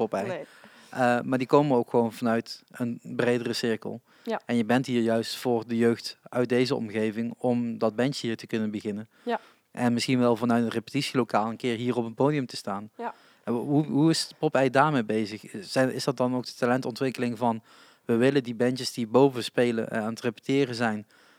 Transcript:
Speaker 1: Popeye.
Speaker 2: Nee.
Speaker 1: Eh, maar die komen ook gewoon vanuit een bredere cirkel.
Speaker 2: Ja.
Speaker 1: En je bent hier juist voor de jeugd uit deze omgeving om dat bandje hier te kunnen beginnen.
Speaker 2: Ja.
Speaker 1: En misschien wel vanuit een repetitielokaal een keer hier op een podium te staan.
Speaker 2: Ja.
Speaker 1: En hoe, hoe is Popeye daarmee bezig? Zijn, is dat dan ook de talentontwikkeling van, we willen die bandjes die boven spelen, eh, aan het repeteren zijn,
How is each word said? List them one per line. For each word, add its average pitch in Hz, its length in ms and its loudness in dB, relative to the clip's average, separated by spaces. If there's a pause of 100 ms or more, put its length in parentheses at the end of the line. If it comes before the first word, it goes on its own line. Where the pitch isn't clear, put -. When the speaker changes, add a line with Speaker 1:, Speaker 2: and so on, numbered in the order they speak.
Speaker 1:
Popeye. 101 180 -2
Speaker 2:
Nee. 160 180 -8 (460)
Speaker 1:
Eh, 123 300 2
maar 131 180 -2
die 127 80 -2
komen 147 300 6
ook 120 140 0
gewoon 117 220 2
vanuit 117 580 -2
een 120 320 -6
bredere 120 500 0
cirkel. 110 480 -4 (220)
Speaker 2:
Ja. 220 240 -6
Speaker 1:
En 120 100 0
je 117 80 2
bent 123 220 2
hier 120 160 0
juist 113 340 0
voor 117 300 -2
de 117 100 -4
jeugd 117 420 0 (100)
uit 123 200 0
deze 123 260 2
omgeving 113 640 -4
om 120 400 -2
dat 110 180 0
bandje 123 300 -2
hier 113 100 -2
te - 100 -16
kunnen 110 240 -2
beginnen. 104 380 -6 (140)
Speaker 2:
Ja. 233 180 -4 (300)
Speaker 1:
En 120 220 0
misschien 127 260 0
wel 120 180 4
vanuit 120 280 2
een 110 60 -2
repetitielokaal 117 800 -2
een 113 80 -6
keer 117 200 -2
hier 120 200 -2
op 117 80 -2
een 113 100 -8
podium 139 320 0
te - 100 -14
staan. 104 400 -8
Speaker 2:
Ja. 233 180 -10 (300)
Speaker 1:
En 113 80 -4
hoe, 143 340 2
hoe 151 240 2
is - 280 -2
Popeye 135 320 2
daarmee 135 340 4
bezig? 110 380 -2 (180)
Zijn, 127 320 0
is 127 120 -6
dat 131 120 -2
dan 127 200 0
ook 123 100 -4
de - 80 -14
talentontwikkeling 123 840 -2
van, 113 240 0 (420)
we 117 120 2
willen 135 260 4
die 120 120 -8
bandjes 123 380 -2
die 117 140 -4
boven 127 380 4
spelen, 120 460 0
eh, 113 120 -4
aan 110 80 -2
het 113 100 -10
repeteren 127 540 -2
zijn, 110 320 -2 (320)